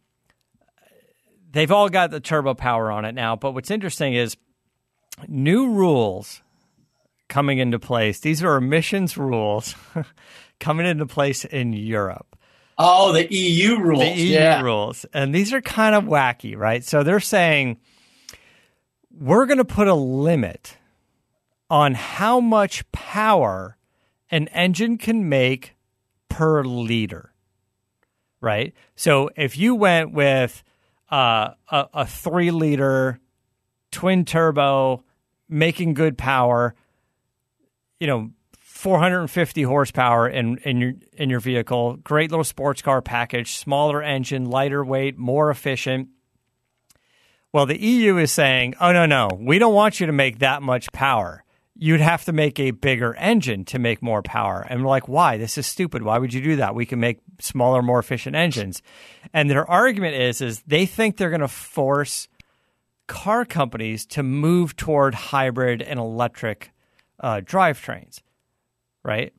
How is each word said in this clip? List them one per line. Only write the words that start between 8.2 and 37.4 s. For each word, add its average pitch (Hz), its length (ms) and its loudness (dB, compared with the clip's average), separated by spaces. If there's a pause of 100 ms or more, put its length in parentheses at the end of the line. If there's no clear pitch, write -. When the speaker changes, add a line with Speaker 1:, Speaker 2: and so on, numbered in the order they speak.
Speaker 1:
These 156 240 -2
are 165 120 2
emissions 160 600 0
rules 110 580 -4 (200)
<laughs> 160 100 -6 (560)
coming 156 260 -2
into 156 200 -2
place 139 380 -2
in 127 280 -4
Europe. 104 640 -6 (420)
Speaker 2:
Oh, 180 340 6
the 165 220 4
E 185 140 0 (160)
U 220 160 2
rules. 160 200 4
Speaker 1:
The 131 60 4 (100)
E 170 120 2
U 156 60 4
Speaker 2:
Yeah. 156 280 6
Speaker 1:
rules. 117 500 -2
And 139 220 -2
these 202 180 0
are 262 80 -2
kind 214 360 2
of 202 80 2
wacky, 123 520 0
right? 113 280 0
So 147 180 2
they're 175 160 2
saying, 156 600 2 (1300)
"We're 160 360 4
gonna 262 180 4
put 208 240 2
a 190 60 6
limit 135 840 0 (920)
on 147 260 4
how 214 440 0
much 220 540 2
power 123 840 0 (540)
an 156 180 0
engine 185 480 0
can 220 320 -2
make 131 460 0 (540)
per 156 340 0
liter," 117 720 -4 (1080)
right? 113 320 -2 (240)
So 147 400 2
if 139 220 -4
you 226 160 2
went 180 380 2
with, 135 500 0 (480)
uh, 117 400 2 (180)
a, 143 240 -2
a 143 140 -4
three 175 440 -2
liter 135 680 0 (720)
twin 185 340 0
turbo, 139 800 0 (440)
making 160 460 0
good 147 220 0
power, 123 580 2 (1200)